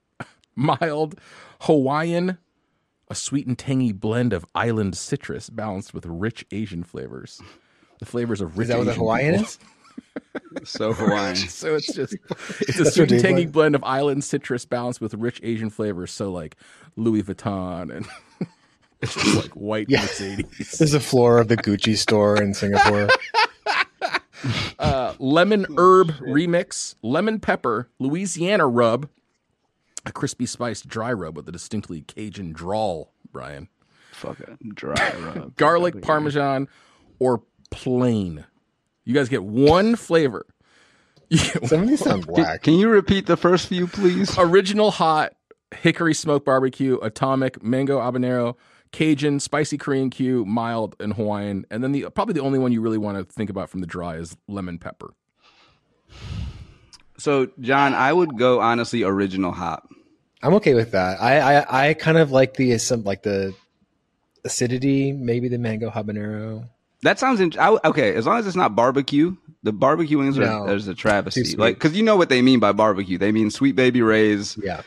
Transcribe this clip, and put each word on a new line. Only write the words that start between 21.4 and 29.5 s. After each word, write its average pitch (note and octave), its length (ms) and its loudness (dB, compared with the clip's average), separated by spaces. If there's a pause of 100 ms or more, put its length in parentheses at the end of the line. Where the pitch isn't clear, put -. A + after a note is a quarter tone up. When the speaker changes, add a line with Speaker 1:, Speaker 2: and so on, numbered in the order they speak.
Speaker 2:
the A#2 100 4
Gucci G#2+ 380 0
store G#2 460 2
in G2+ 120 0
Singapore. G2+ 600 2
<laughs> B4+ 60 2 (1600)
Speaker 1:
Uh, C3 380 0
lemon F3+ 540 2
Speaker 3:
Oh, D3 60 -12
Speaker 1:
herb F#3 380 8
Speaker 3:
shit. C3+ 120 -18
Speaker 1:
remix, E3+ 720 -2
lemon F#3 380 -2
pepper, B2+ 580 -2
Louisiana E3+ 720 -2
rub, A#2+ 420 2 (960)